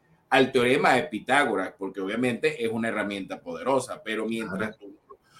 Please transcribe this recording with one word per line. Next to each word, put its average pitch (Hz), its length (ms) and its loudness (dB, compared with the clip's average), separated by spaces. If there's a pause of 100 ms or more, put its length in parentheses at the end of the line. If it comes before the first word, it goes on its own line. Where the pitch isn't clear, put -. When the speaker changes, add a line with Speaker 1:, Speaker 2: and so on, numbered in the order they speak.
(300)
Speaker 1:
al 131 220 4
teorema 135 440 4
de 120 80 2
Pitágoras, 104 720 0
porque 95 240 -8
obviamente 120 600 -2
es 113 80 -2
una 113 200 -2
herramienta 98 500 -6
poderosa, 127 640 -4
pero 110 220 -4
mientras 110 320 -6
Speaker 2:
Claro. 110 200 -6
Speaker 1:
tú... - 200 -20 (420)